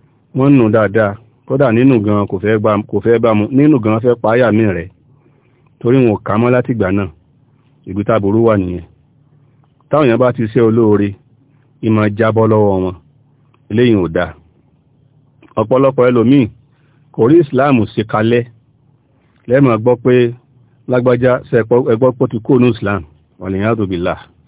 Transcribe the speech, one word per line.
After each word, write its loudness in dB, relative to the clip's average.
wọ́n 2
nù 4
dáadáa. 0
Kódà 0
nínú 2
gan -2
kò -8
fẹ́ -2
bá, 0
kò -8
fẹ́ 0
bá 0
mu. 2
Nínú 2
gan -2
fẹ́ 0
pa -4
áyà 2
mi 2
rẹ̀. -4
Torí 0
wọn 2
ò -8
kà -8
mọ́ 0
látìgbà -2
náà. -2
Ibi -8
tá -2
burú 0
wà 2
nìyẹn. -6
Táwọn 2
èèyàn 2
bá 2
ti -6
ṣe -2
olóore, 2
ì -2
máa 0
jábọ́ 0
lọ́wọ́ 2
wọn. -6
Eléyìí 2
ò -2
dáa. -6
Ọ̀pọ̀lọpọ̀ 0
ẹlòmíì 2
kò 0
rí 6
Islam 0
ṣe -6
kalẹ̀. 0
Lẹ́mọ̀ 2
gbọ́ 0
pé 0
lágbájá 0
ṣe -4
ẹ 0
gbọ́, 0
ẹ 2
gbọ́ 0
pé -4
ó -4
ti -6
kúrò 0
ní 4
Islam. -4
Wal-iyadhu -4
billah. -6